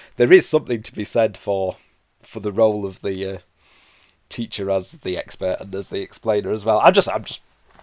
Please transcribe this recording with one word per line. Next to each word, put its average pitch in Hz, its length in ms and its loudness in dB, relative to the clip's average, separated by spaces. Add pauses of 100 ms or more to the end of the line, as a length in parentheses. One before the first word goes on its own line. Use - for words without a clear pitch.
(160)
there 123 160 6
is 185 160 8
something 127 340 0
to - 100 -10
be 104 120 -6
said 110 320 0
for, 95 400 -4 (460)
for - 180 -12
the 101 120 -6
role 107 320 2
of 95 180 -8
the, 95 320 -4
uh, 92 40 -12 (880)
teacher 110 440 -8
as 95 200 -2
the 87 240 -6
expert - 440 -4
and 98 140 -14
as 98 160 -6
the 98 120 -4
explainer 101 480 -2
as 104 140 -2
well. 107 160 4
I'm 165 120 8
just, 185 160 2
I'm 107 140 -6
just, - 180 -14 (420)